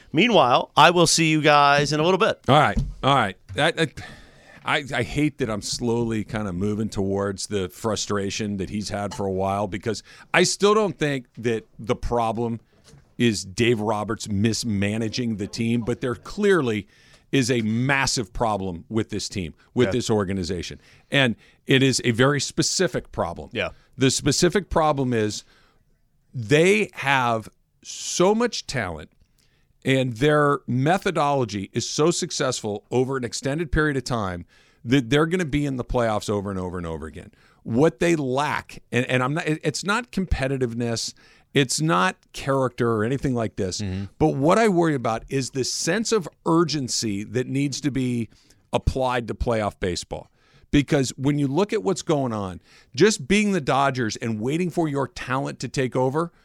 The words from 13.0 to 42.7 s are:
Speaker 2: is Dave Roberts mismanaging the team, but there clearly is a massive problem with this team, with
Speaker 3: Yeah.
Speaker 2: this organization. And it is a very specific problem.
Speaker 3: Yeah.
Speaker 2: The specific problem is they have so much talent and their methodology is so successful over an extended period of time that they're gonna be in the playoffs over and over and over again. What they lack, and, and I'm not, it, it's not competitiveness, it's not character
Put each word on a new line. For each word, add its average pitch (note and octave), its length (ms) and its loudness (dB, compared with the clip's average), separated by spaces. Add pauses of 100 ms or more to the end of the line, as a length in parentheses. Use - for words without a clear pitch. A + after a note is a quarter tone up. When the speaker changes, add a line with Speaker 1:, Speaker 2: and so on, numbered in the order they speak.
Speaker 2:
is A#2 300 2
Dave A2+ 340 2
Roberts G#2+ 480 -2
mismanaging G#2+ 1080 -2
the G2 100 -6
team, A2+ 340 -2
but A#2 220 -4
there B2 120 -4
clearly D3+ 720 0 (460)
is C3 180 2
a B2 120 2
massive B2+ 720 0
problem F#2+ 560 -2
with A2 180 -2
this G2+ 220 -6
team, E2+ 240 -6 (180)
with B2 160 4
Speaker 3:
Yeah. - 40 -2
Speaker 2:
this A#2+ 180 -2
organization. F#2 680 -2 (320)
And C3 240 2 (320)
it C3+ 160 4
is C3+ 220 2
a B2+ 60 2
very C3 320 4
specific - 720 -2
problem. E2+ 420 -6
Speaker 3:
Yeah. G2 160 -2 (260)
Speaker 2:
The B2+ 140 6
specific D#3+ 580 0
problem C#3 460 0
is G#2+ 300 -2 (880)
they D#3+ 600 2
have B2 540 0 (340)
so - 520 0
much A#3 320 -2
talent F2 440 -6 (760)
and C3 300 2
their D3 520 2
methodology C#3 1040 0
is - 160 -4
so D#3 220 2
successful B2+ 800 -4
over B2+ 260 0
an B2+ 80 -6
extended C#3 460 -6
period D3+ 260 2
of B2+ 80 -4
time F#2+ 400 -4 (400)
that A#2+ 260 2
they're D3 160 4
gonna F3+ 180 -2
be D3 200 -2
in C3+ 120 -4
the B2 80 -6
playoffs A2+ 440 0
over G2+ 220 -2
and F#2+ 80 -6
over F2+ 200 -6
and E2+ 80 -6
over D#2+ 200 -8
again. F2 240 -16 (320)
What C#3 360 2
they F3 180 2
lack, C#3 640 -4 (100)
and, B2 140 0
and B2+ 160 0
I'm C3+ 120 0
not, E3 120 -4
it, D#3 160 -2
it's - 220 -4
not A3 280 -4
competitiveness, B2+ 1000 -2 (400)
it's C#3 260 2
not F3 360 2 (160)
character C3 600 0